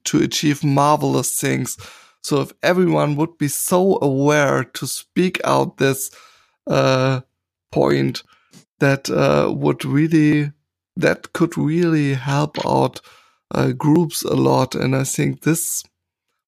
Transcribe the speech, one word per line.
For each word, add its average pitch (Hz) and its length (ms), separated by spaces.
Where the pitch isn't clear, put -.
to 147 180
achieve 143 400
marvelous 143 760
things. 131 380
So - 200
if - 120
everyone 156 540
would 160 200
be 143 120
so 185 520
aware 139 640
to - 240
speak - 560
out 135 340
this, 135 320
uh, 131 540
point, 135 520
that, 139 300
uh, 147 440
would 139 300
really, 151 680
that - 380
could 165 240
really 156 560
help 139 520
out, 135 360
uh, 135 220
groups 156 500
a - 120
lot. 131 380
And 131 220
I 135 80
think 139 380
this, - 420